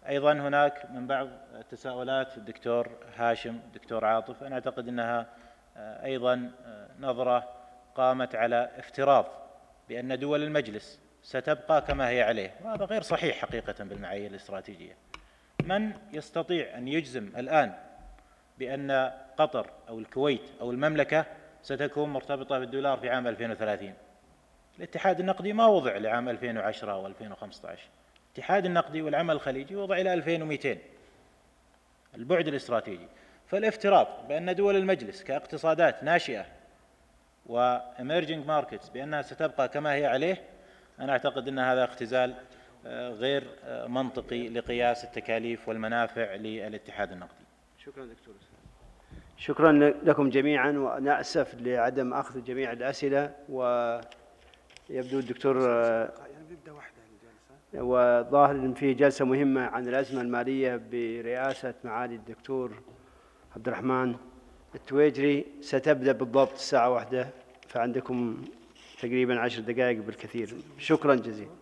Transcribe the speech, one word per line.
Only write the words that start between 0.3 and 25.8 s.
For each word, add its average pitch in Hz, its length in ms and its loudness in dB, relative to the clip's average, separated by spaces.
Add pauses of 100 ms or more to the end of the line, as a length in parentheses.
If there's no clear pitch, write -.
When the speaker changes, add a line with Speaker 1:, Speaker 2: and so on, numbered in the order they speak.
Speaker 1:
هناك 143 580 2
من 127 160 -10
بعض 135 200 -2 (260)
التساؤلات 127 840 -6
الدكتور 117 520 -2 (260)
هاشم، 117 400 -2
الدكتور 113 500 -6
عاطف، 113 380 0
أنا 135 120 -8
أعتقد 127 320 -6
أنها، 117 400 -2 (500)
آه، 110 280 -14
أيضا، 127 460 0 (140)
آه، 104 240 -18 (100)
نظرة 123 500 0 (460)
قامت 127 400 0
على 120 420 0
افتراض 135 480 4 (640)
بأن 127 300 -6
دول 147 240 0
المجلس 147 560 -4 (240)
ستبقى 151 580 0
كما 139 280 0
هي 123 140 4
عليه، 107 300 0 (100)
وهذا 214 220 -4
غير 208 160 -2
صحيح 165 360 -2
حقيقة - 460 -8
بالمعايير 101 480 -10
الاستراتيجية. 98 680 -14 (680)
من 208 280 -2 (220)
يستطيع 156 640 -6
أن 123 100 -10
يجزم 127 500 -6
الآن 131 360 2 (880)
بأن 135 520 0 (260)
قطر 147 320 2 (200)
أو 113 100 -10
الكويت 135 420 0 (200)
أو 120 100 -4
المملكة 151 540 2 (360)
ستكون 143 480 -4
مرتبطة 135 500 -2
بالدولار 131 380 -2
في 123 120 -4
عام 123 180 0
ألفين 113 240 -4
وثلاثين؟ 101 420 -4 (840)
الاتحاد 175 420 0
النقدي 185 340 -2
ما 226 120 6
وضع 143 320 6